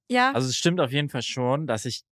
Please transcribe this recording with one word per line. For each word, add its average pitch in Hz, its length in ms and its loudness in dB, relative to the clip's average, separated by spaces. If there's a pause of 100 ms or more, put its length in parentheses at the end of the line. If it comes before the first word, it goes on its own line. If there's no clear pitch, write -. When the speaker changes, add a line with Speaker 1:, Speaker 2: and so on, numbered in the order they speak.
Speaker 1:
Ja. 247 240 2
Speaker 2:
Also 131 160 0
es 123 80 -2
stimmt 175 240 2
auf 127 100 0
jeden 147 180 0
Fall 123 120 -6
schon, 131 440 0
dass 113 200 -2
ich, 117 260 -6